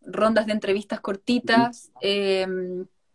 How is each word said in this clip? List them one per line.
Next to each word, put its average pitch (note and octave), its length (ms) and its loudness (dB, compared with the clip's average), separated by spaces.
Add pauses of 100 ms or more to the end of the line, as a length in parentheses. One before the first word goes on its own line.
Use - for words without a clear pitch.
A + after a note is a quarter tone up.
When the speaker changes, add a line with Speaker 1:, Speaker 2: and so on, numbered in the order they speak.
Speaker 1:
rondas G#3+ 440 2
de G#3+ 60 -2
entrevistas G#3 480 -2
cortitas, A#3+ 960 0
Speaker 2:
Ujú. - 80 -20
Speaker 1:
em, F#3+ 840 -2 (280)